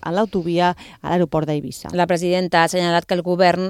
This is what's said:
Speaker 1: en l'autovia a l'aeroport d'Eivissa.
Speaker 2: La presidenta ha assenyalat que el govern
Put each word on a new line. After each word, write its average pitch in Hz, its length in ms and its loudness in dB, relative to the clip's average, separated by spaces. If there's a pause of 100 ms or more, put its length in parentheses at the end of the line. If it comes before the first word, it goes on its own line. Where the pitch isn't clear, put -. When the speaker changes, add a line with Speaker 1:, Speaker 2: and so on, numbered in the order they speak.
Speaker 1:
en 170 140 -4
l'autovia 175 580 0
a - 380 -8
l'aeroport 160 340 0
d'Eivissa. - 480 -6
Speaker 2:
La 175 160 2
presidenta 175 480 0
ha 165 80 4
assenyalat 175 400 0
que 185 80 -2
el 175 80 -2
govern 180 460 2